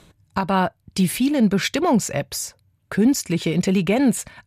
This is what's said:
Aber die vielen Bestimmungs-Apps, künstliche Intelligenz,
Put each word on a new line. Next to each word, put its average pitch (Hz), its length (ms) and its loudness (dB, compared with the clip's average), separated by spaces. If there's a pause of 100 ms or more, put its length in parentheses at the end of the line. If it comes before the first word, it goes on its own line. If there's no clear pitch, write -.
(340)
Aber 190 360 0 (280)
die 185 100 2
vielen 262 400 2
Bestimmungs-Apps, 202 1080 -2 (360)
künstliche 190 600 0
Intelligenz, 196 720 0 (220)